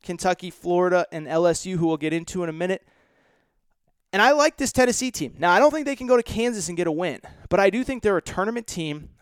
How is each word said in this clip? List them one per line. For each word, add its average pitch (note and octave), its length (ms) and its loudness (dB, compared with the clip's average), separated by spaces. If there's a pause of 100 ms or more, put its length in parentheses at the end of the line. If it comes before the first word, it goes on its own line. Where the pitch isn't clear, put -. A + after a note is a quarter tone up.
Kentucky, F3+ 460 -4
Florida, F3 600 0
and D#3 160 -10
L E3 200 2
S E3 180 0
U, F#3 120 -4
who E3 100 2
we'll E3 80 0
get D3+ 160 -4
into E3+ 320 -6
in E3 60 -6
a D#3+ 40 -6
minute. F3+ 320 -4 (1300)
And G3 100 0
I B3 100 6
like D4 260 2
this C4+ 160 -4
Tennessee B3+ 380 2
team. C#3 260 -8
Now, E3+ 140 2
I F#3 80 6
don't D4 120 6
think D4 140 -4
they C#4 100 -4
can B3+ 120 -10
go B3 100 4
to A#3 60 2
Kansas A3 440 -4
and F3 80 -10
get E3+ 120 -2
a D#3+ 40 0
win, D#3 300 -4 (280)
but F3+ 120 2
I G3 80 6
do A#3 140 0
think C4 200 -6
they're G3+ 140 2
a D#3+ 40 -2
tournament A3+ 460 -4
team. D3+ 420 -8 (120)